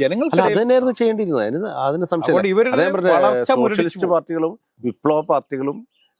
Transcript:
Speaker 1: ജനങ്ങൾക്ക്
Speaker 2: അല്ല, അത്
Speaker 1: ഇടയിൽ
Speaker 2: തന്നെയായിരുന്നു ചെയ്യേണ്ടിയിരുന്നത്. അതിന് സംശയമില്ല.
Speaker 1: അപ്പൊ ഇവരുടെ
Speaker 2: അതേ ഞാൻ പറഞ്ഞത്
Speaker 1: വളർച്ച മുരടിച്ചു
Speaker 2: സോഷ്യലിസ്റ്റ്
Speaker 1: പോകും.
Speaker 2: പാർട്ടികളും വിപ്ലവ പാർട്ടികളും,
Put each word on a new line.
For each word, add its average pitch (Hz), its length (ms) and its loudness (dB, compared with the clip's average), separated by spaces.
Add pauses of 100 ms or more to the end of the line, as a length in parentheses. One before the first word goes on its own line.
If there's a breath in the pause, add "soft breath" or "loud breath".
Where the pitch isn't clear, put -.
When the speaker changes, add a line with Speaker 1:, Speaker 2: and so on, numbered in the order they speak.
Speaker 1:
ജനങ്ങൾക്ക് 208 340 0
Speaker 2:
അല്ല, 180 80 4
അത് 214 80 2
Speaker 1:
ഇടയിൽ 208 120 0
Speaker 2:
തന്നെയായിരുന്നു 254 360 2
ചെയ്യേണ്ടിയിരുന്നത്. 185 720 -2 (140)
അതിന് 160 260 -2
സംശയമില്ല. 175 300 0
Speaker 1:
അപ്പൊ 196 120 0
ഇവരുടെ 240 220 2
Speaker 2:
അതേ 156 100 2
ഞാൻ 190 100 -2
പറഞ്ഞത് 180 200 2
Speaker 1:
വളർച്ച 135 360 2 (100)
മുരടിച്ചു 226 120 2
Speaker 2:
സോഷ്യലിസ്റ്റ് 170 300 -2
Speaker 1:
പോകും. 175 100 0
Speaker 2:
പാർട്ടികളും 165 400 -2 (320)
വിപ്ലവ 151 340 0 (120)
പാർട്ടികളും, 139 460 -4 (420)